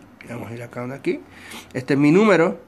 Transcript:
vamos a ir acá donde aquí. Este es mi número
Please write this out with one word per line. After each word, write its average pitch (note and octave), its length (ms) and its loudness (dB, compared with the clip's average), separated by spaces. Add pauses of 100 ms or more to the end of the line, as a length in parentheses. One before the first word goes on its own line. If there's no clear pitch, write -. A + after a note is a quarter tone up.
(280)
vamos A#2 220 -14
a A#2 40 -14
ir A#2+ 80 -14
acá A#2+ 180 -14
donde B2 160 -12
aquí. F#3 240 -6 (520)
Este C3 220 -4
es C#3 60 2
mi D3 100 4
número F#3 560 4